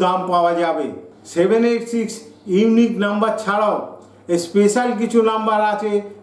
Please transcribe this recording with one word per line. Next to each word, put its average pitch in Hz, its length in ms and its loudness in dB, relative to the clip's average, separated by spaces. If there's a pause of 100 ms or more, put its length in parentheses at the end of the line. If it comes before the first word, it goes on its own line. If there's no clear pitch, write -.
দাম 180 160 2 (120)
পাওয়া 175 200 2 (100)
যাবে। 156 260 -2 (460)
সেভেন 196 280 2 (100)
এইট 233 120 -2 (100)
সিক্স 220 200 -2 (420)
ইউনিক 226 360 4 (140)
নাম্বার 214 260 0 (120)
ছাড়াও 208 320 -2 (680)
স্পেশাল 208 460 2 (120)
কিছু 226 180 0 (120)
নাম্বার 220 280 0 (140)
আছে, 208 180 -4 (300)